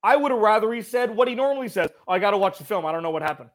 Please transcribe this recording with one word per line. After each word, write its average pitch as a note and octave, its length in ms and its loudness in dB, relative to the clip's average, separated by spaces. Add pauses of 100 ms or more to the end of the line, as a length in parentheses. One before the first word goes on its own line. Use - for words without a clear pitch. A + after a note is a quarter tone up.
I A#3+ 120 6
would C#4+ 160 2
have A#3+ 80 0
rather G#3+ 340 4
he A#3 80 -6
said A#3+ 340 -2
what B3 120 2
he B3 80 -4
normally C4+ 340 -2
says. F3 200 -2 (180)
"I F#3 120 0
gotta G3+ 180 2
watch F#3+ 200 0
the D3+ 60 -18
film. F3 220 -4
I D#3 60 -2
don't E3 120 -6
know E3 60 -4
what D#3+ 120 -4
happened. C#3+ 340 -6